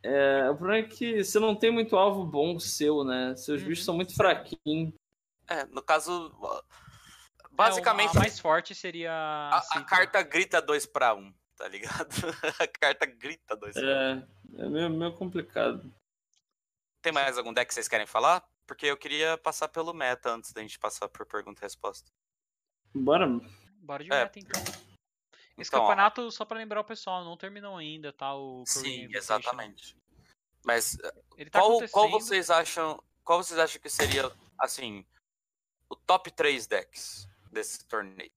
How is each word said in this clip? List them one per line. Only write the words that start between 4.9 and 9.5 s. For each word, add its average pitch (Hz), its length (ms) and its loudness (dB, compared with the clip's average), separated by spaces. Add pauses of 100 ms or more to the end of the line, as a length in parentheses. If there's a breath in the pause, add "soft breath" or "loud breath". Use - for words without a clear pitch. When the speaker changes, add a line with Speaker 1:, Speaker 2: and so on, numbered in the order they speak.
Speaker 3:
É, 156 200 -4
no 131 160 -10
caso, 160 580 0
ó, - 180 -6
Speaker 2:
É, - 920 -20
Speaker 3:
basicamente 208 640 4
Speaker 2:
a 190 40 8
mais 208 200 2
forte 170 340 2
seria 165 380 -8
Speaker 3:
a, 151 460 -2